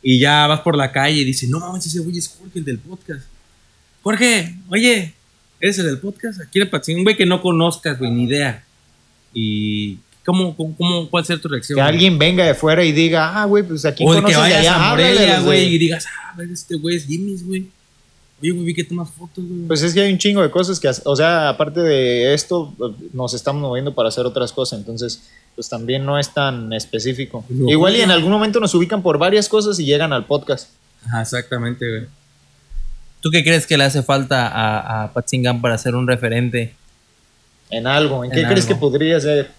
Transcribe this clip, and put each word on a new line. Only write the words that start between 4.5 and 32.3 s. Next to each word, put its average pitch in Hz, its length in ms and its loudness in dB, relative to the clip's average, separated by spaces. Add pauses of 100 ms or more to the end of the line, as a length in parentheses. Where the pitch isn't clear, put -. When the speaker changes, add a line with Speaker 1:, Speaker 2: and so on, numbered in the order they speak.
Speaker 1:
oye, 208 440 2 (460)
¿eres 190 200 0
el 175 80 0
del 135 100 -2
podcast?" 196 440 -10
Aquí - 200 -2
en 196 80 0
Patzingán, 165 300 -4
un 185 60 0
güey 214 120 4
que 185 80 2
no 180 160 2
conozcas, 165 560 0
güey, 123 140 -2
ni 120 140 0
idea. 135 380 -2 (720)
Y... 104 640 -4 (280)
¿cómo, 180 300 0
cómo, 160 220 -8
cómo, 175 320 -4
cuál 170 160 -2
será 170 160 -4
tu 170 60 -10
reacción, 139 300 -4
Speaker 2:
Que 135 40 2
Speaker 1:
güey? 147 120 4
Speaker 2:
alguien 170 260 4
venga 175 260 4
de 147 80 4
fuera 160 300 2
y 160 80 4
diga, 165 500 2
"Ah, 208 40 0
güey, 202 180 4
pues 160 220 -6
aquí 151 200 0
Speaker 1:
O 160 80 8
de 170 60 6
que - 40 2
Speaker 2:
conoces 165 140 4
de 151 60 4
Speaker 1:
vayas 180 160 4
Speaker 2:
allá, 165 160 4
Speaker 1:
a - 160 4
Speaker 2:
háblale, 247 220 4
Speaker 1:
Morelia, 196 260 6
Speaker 2:
güey". 175 60 0 (180)
Speaker 1:
güey, 175 120 2
y - 40 4
digas, 165 280 0
"Ah, - 300 -16
verga, 175 160 -12
este 175 220 -10
güey 165 220 -4
es 143 100 -8
Jimmy's, 180 380 -6
güey. 190 200 -6 (800)
Oye, 170 80 0
güey, 175 140 -4
vi 165 100 -2
que 170 80 -4
tomas 170 260 -8
fotos, 180 380 -14
güey". 175 200 -8
Speaker 2:
Pues 160 160 0
es 170 120 0
que 196 60 4
hay 202 100 2
un 180 80 2
chingo 202 240 2
de 147 80 2
cosas 180 280 0
que 143 80 0
hace-, 127 180 -2
o 143 100 2
sea, 156 340 2
aparte 151 300 -2
de 131 540 2
esto, 151 400 -2 (400)
nos 127 200 -6
estamos 143 280 -4
moviendo 135 340 -4
para 113 140 0
hacer 123 160 -2
otras 123 260 -2
cosas, 123 280 -6
entonces, 113 500 -10 (240)
pues - 160 -12
también 123 360 -4
no 143 120 0
es 139 160 -4
tan 123 400 -4
específico. 117 760 -6
Speaker 1:
Lo 127 200 0
Speaker 2:
Igual 170 240 4
y 233 40 2
en 226 80 4
Speaker 1:
juro. 185 100 4
Speaker 2:
algún 165 160 2
momento 214 280 2
nos 202 140 0
ubican 180 300 0
por 156 160 2
varias 202 280 2
cosas 208 320 0
y 151 60 -2
llegan 147 260 2
al 120 140 -2
podcast. 143 440 -4 (360)
Speaker 1:
Ajá, 117 160 -4
exactamente, 120 680 -6
güey. 113 180 -6 (1160)